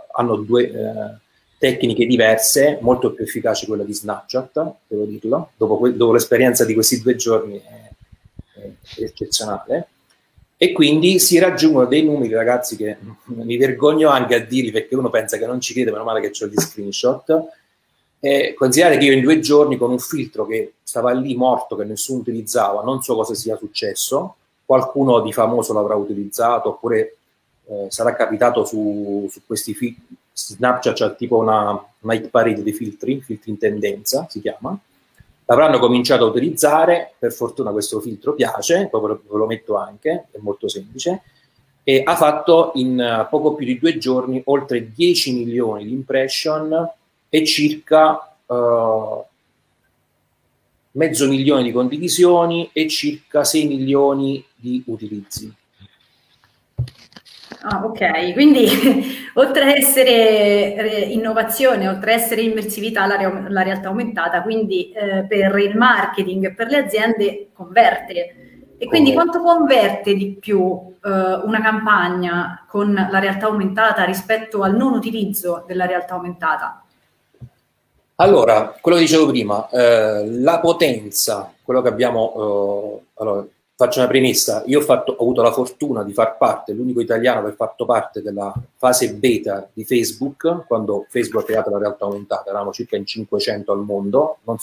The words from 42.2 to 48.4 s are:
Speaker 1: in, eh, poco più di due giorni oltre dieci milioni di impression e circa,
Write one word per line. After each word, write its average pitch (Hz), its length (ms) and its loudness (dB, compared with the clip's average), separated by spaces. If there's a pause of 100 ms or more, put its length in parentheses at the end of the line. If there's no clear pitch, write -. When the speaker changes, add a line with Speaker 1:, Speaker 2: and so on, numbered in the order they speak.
Speaker 1:
in, 127 260 0
eh, 117 280 0
poco 151 260 0
più 147 120 -8
di 123 100 -2
due 120 220 0
giorni 127 460 -2
oltre 127 480 -2
dieci 165 400 0
milioni 120 520 -4
di 110 80 -10
impression 156 960 -2 (400)
e 156 160 2
circa, 156 920 2 (100)